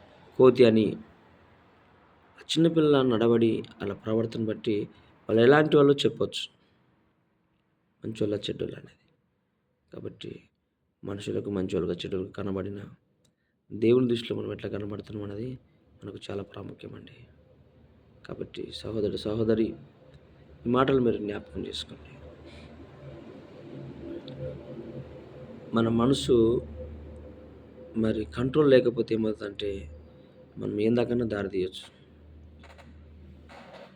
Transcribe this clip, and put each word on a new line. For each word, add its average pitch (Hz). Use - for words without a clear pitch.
కోతి 127
అని, 110
ఆ -
చిన్నపిల్లల 156
నడవడి, 113
వాళ్ళ -
ప్రవర్తన 113
బట్టి 107
వాళ్ళు 110
ఎలాంటి 151
వాళ్ళో 143
చెప్పొచ్చు, -
మంచోళ్ళ 107
చెడ్డోళ్ళ -
అనేది. -
కాబట్టి -
మనుషులకు 101
మంచోళ్ళుగా 92
చెడ్డోళ్ళుగా 92
కనబడిన 98
దేవుని 117
దృష్టిలో 117
మనం 107
ఎట్లా 104
కనబడుతున్నాం 104
అనేది 113
మనకు 104
చాలా 101
ప్రాముఖ్యమండి. -
కాబట్టి -
సహోదరుడు, 104
సహోదరి, 110
ఈ -
మాటలు 131
మీరు 117
జ్ఞాపకం 101
చేసుకోండి. -
మన 113
మనసు 117
మరి 110
కంట్రోల్ 135
లేకపోతే 120
ఏమవుతుందంటే 104
మనం 104
ఏం 113
దాకన్నా 120
దారి 101
తీయొచ్చు. 92